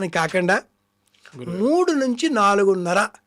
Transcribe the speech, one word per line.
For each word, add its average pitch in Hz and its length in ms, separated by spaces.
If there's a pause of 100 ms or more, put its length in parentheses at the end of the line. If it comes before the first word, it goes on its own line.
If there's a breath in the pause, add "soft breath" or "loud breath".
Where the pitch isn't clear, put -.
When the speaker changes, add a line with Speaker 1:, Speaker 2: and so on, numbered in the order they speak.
Speaker 1:
అని 190 80
కాకుండా 180 480 (800)
Speaker 2:
గురుగారు. 170 200
Speaker 1:
మూడు 330 340
నుంచి 262 360
నాలుగున్నర 202 800 (180)